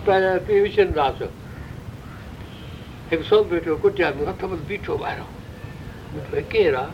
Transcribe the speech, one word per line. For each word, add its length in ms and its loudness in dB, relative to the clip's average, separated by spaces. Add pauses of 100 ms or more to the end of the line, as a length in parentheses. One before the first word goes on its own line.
پهريان 420 6
پيءُ 160 6
وشنو 340 4
داس، 260 2 (1900)
هڪ 160 0
سو 160 8
بيٺو 380 0
ڪٽيا ۾ 280 4 (200)
هٿ 140 -6
مٿ 220 -4
بيٺو 300 -4
ٻاهريان. 300 -6 (880)
مون 80 -8 (100)
چيو، 80 0
"هي 100 0
ڪير 260 6
آهي؟" 200 0